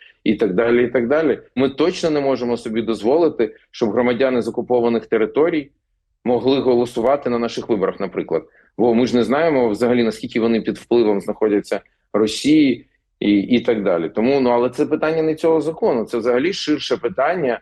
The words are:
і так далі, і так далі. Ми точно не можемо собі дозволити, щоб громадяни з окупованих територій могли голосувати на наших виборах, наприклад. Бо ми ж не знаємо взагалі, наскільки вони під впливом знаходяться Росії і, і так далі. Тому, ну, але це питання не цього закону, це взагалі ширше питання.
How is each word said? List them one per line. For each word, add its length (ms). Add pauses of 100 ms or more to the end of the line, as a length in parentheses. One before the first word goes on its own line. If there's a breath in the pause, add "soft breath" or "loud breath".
(240 soft breath)
і 120
так 180
далі, 300
і 40
так 200
далі. 320 (160)
Ми 140
точно 400
не 100
можемо 380
собі 240
дозволити, 760 (160 loud breath)
щоб 180
громадяни 520
з 60
окупованих 580
територій 640 (520)
могли 360
голосувати 680
на 100
наших 300
виборах, 300
наприклад. 440 (340 soft breath)
Бо 160
ми 140
ж 80
не 80
знаємо 460
взагалі, 340
наскільки 360
вони 220
під 160
впливом 440
знаходяться 600 (320)
Росії 720 (340)
і, 180
і 220
так 240
далі. 260
Тому, 300
ну, 100
але 200
це 160
питання 380
не 120
цього 260
закону, 440
це 120
взагалі 360
ширше 440
питання. 640